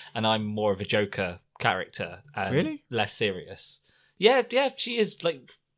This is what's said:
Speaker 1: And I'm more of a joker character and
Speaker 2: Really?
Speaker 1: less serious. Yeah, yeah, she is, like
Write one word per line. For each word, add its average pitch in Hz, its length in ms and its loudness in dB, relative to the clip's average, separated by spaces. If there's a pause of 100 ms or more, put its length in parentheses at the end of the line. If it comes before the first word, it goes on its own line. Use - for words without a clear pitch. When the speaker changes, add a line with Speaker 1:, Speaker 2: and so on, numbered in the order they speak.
(120)
Speaker 1:
And 110 140 -2
I'm 110 180 2
more 107 280 2
of 92 80 -2
a 104 40 -6
joker 98 540 -2 (220)
character 92 640 -2 (120)
and 98 180 -2
Speaker 2:
Really? 285 380 0
Speaker 1:
less 107 220 0
serious. 95 680 -4 (400)
Yeah, 240 320 6
yeah, 262 260 2
she 240 220 -4
is, 196 240 0
like 165 260 -4 (300)